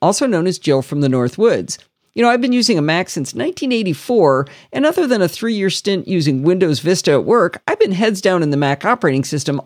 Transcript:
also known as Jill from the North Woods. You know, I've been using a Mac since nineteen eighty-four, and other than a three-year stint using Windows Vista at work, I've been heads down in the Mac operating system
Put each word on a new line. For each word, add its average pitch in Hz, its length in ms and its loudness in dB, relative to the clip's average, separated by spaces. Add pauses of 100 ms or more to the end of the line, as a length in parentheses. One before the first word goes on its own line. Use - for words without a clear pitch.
also 208 240 0
known 180 200 0
as 180 120 -2
Jill 135 240 0
from 143 180 -4
the 139 80 2
North 123 300 0
Woods. 180 400 0 (340)
You 220 80 -6
know, 240 80 4
I've 240 140 2
been 247 100 0
using 233 240 2
a 147 60 0
Mac 165 260 -2
since - 260 -8
nineteen 285 380 -4
eighty-four, 165 760 2 (240)
and 262 140 -2
other 339 220 0
than 233 160 2
a 170 80 2
three-year 214 400 -2
stint 196 360 -4
using 147 360 0
Windows 170 380 2
Vista 170 320 0
at 135 120 2
work, - 420 0
I've - 120 -2
been 285 140 2
heads 196 280 0
down 185 220 2
in 147 80 0
the 143 80 0
Mac 139 260 -2
operating 156 400 0
system 143 420 -4